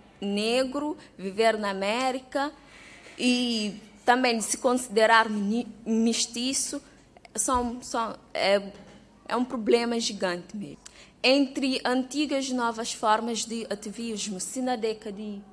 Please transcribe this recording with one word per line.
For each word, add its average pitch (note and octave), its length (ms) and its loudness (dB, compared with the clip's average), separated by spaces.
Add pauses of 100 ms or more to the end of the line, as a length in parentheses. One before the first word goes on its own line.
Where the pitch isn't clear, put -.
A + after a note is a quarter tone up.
(220)
negro, B3+ 720 0 (220)
viver G#3 400 2
na G3+ 140 -2
América B3+ 840 -2 (680)
e A#3+ 560 0 (300)
também B3 320 4
de G#3 80 -2
se - 120 0
considerar A3+ 720 4
meni-, G#3+ 380 -2 (180)
mestiço. A#3+ 960 0 (540)
São, B3 480 0
são, A3+ 320 -4 (180)
é, G3 380 2 (560)
é - 80 -2
um B3 80 2
problema A#3+ 560 2
gigante F#3+ 560 -4
mesmo. D3 320 -12 (340)
Entre C4 600 2
antigas C4+ 640 0
e C4 60 -4
novas A#3 400 -2
formas A3 460 0
de A3+ 300 -6
ativismo, G#3 720 -6
se - 220 -6
na B3+ 140 0
década G#3+ 420 -6
de, G#3 240 -10 (120)